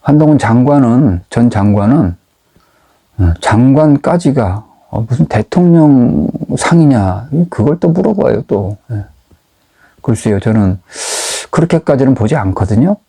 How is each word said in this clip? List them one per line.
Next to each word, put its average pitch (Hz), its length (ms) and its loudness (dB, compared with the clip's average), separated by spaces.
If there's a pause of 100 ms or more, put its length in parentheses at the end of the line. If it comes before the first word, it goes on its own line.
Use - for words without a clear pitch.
한동훈 151 400 2
장관은, 123 880 2
전 120 180 2
장관은, 104 680 0 (1000)
어, 87 220 2
장관까지가, 135 1300 0 (240)
어, 110 180 -6
무슨 147 180 0
대통령 151 1000 2 (320)
상이냐, 120 720 0 (200)
그걸 143 300 -2
또 175 120 0
물어봐요, 175 580 0
또. 101 280 -4 (140)
예. 104 140 -8 (960)
글쎄요, 107 380 -2
저는 101 400 0 (680)
그렇게까지는 151 640 0
보지 107 200 -2
않거든요. 107 640 -2 (120)